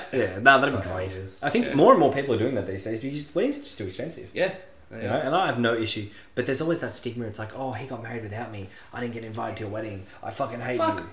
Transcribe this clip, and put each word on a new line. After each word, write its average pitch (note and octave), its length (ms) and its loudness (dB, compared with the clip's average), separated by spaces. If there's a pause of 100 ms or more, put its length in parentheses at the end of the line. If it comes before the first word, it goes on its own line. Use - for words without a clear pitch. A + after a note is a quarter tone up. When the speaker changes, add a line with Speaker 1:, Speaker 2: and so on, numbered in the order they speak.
(140)
Speaker 1:
Yeah, G2+ 260 2
no, C3+ 220 10
that'd C#3 140 2
be G2 120 -2
Speaker 2:
By F#2 200 -4
Speaker 1:
great. F#2+ 40 -6
Speaker 2:
Elvis. F#2+ 320 -12
Speaker 1:
I C#3 60 0
think A#3 160 2
Speaker 3:
Yeah. - 80 -2
Speaker 1:
more D#3 180 10
and F3 80 10
more C#3+ 140 6
people C3+ 220 2
are - 40 2
doing C#3 160 2
that F#2+ 120 -2
these F#2+ 160 -6
days A2 180 -4
because C#3+ 320 -6
weddings C#4 240 2
are - 60 -12
just - 160 -14
too G2+ 60 -6
expensive. - 480 -10
Speaker 3:
Yeah. F#3 200 0 (380)
Speaker 1:
You A2 100 -12
Speaker 3:
Yeah. G#2 120 -4
Speaker 1:
know, C#3 60 0
and C#3+ 160 0
I F3+ 120 2
have C3 120 0
no A#2+ 160 4
issue, G#2+ 340 -4 (260)
but B2 100 0
there's C#3 160 0
always E3 200 0
that A2+ 120 -6
stigma. A#2+ 320 -6
It's G#2 140 -8
like, G#2+ 180 -8
"Oh, C3 140 -4
he A#2 160 -8
got A2+ 160 -10
married A2+ 180 -8
without A2 300 -8
me. G2 180 -10 (240)
I B2 80 -8
didn't A#2 140 -6
get A2+ 80 -8
invited A2 340 -6
to A2 60 -6
your G2+ 80 -6
wedding. G#2 340 -6 (160)
I - 80 -8
fucking A#2+ 320 -4
hate B2 160 -2
Speaker 3:
Fuck D#3+ 220 2
Speaker 1:
you." - 140 -10